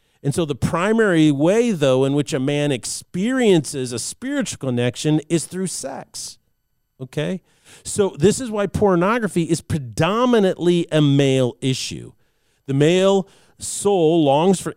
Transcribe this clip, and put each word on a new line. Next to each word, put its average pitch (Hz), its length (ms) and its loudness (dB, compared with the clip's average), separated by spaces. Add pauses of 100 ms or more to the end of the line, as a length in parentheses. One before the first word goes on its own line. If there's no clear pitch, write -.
(240)
And 139 100 -2
so 175 100 -2
the 143 120 -4
primary 180 760 2
way, 180 400 2
though, 135 340 2
in 135 120 0
which 147 180 -2
a 147 60 -2
man 147 320 -2
experiences 180 1200 0
a 120 80 -6
spiritual 269 580 -6
connection 127 720 -2
is 170 160 -2
through 185 220 -6
sex, - 720 -12 (600)
okay? 151 440 -6 (400)
So 196 340 -2
this 196 240 2
is 254 80 -8
why 208 160 -2
pornography 190 800 0
is 160 180 -2
predominantly 175 1300 0
a 156 80 2
male 139 640 2
issue. 123 520 -6 (520)
The 139 80 -6
male 185 560 2 (300)
soul 170 640 0
longs 156 360 2
for - 180 -10